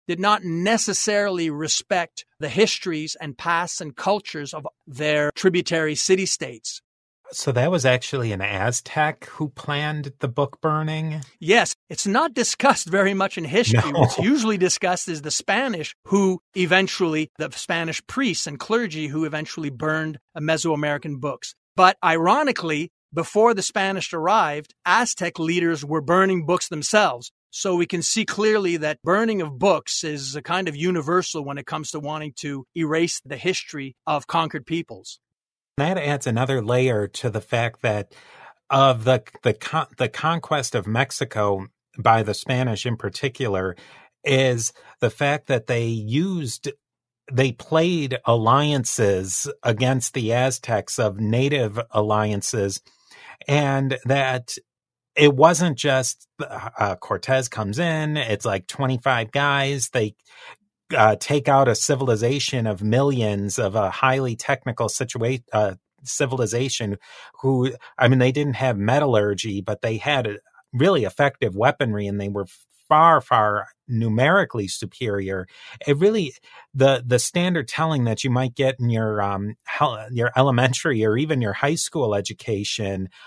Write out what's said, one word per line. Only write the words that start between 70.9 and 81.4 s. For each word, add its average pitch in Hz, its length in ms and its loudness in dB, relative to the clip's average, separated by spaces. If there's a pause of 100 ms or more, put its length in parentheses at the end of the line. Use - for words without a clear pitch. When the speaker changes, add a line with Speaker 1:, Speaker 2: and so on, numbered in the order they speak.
Speaker 2:
effective 120 500 0
weaponry 107 520 0
and 101 120 -4
they 101 120 -4
were 101 160 -4 (420)
far, 156 320 6
far 107 460 0 (200)
numerically 117 800 0
superior. 95 800 -6 (400)
It 143 120 4
really, 190 340 2 (400)
the, 131 340 4
the 123 120 4
standard 175 500 0
telling 156 360 0
that 113 200 0
you 131 60 0
might 123 240 0
get 131 260 2
in 120 80 2
your, 110 320 0
um, 101 440 -2
hel-, 113 460 -2
your 120 240 0
elementary 127 720 2
or 110 140 4
even 151 240 0